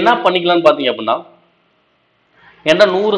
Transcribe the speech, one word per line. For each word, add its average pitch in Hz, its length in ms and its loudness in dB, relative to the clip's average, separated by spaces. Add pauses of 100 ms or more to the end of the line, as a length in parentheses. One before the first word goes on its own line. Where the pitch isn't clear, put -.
என்ன 220 100 2 (140)
பண்ணிக்கலாம்னு 175 420 0
பாத்தீங்க 143 260 0
அப்படின்னா, 110 240 -4 (1500)
என்கிட்ட 185 320 4
நூறு 208 200 -2